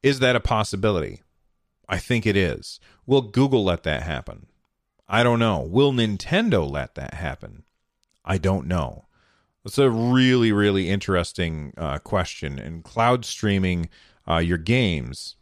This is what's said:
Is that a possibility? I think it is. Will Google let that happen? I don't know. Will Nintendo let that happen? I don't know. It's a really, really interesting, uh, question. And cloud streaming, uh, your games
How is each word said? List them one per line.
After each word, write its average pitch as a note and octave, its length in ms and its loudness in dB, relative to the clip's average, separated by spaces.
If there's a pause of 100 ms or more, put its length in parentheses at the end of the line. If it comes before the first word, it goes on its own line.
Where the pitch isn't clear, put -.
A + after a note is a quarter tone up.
Is C3+ 160 2
that B2+ 180 2
a A2+ 40 2
possibility? G2+ 800 -2 (640)
I F2+ 120 -2
think A#2 260 -2
it G#2 100 4
is. - 440 -2 (260)
Will C3 160 4
Google B2 420 2
let F2+ 200 0
that D2 180 -2
happen? C#2 460 -10 (600)
I A2+ 140 0
don't A#2+ 160 4
know. A2 220 2
Will A#2+ 320 2
Nintendo A#2+ 760 0
let C#2 280 -6
that C2+ 180 -12
happen? C2 520 -10 (600)
I F#2 140 -2
don't F#2 260 0
know. D#2 400 -4 (580)
It's - 140 -6
a C3+ 140 6
really, B2 600 4
really G2+ 380 2
interesting, E2+ 880 -2
uh, D2 220 -4
question. D#2+ 580 -6
And E2 260 -12
cloud A#2+ 420 0
streaming, F#2 640 -2 (380)
uh, E2 100 2
your E2+ 200 0
games D#2+ 840 -2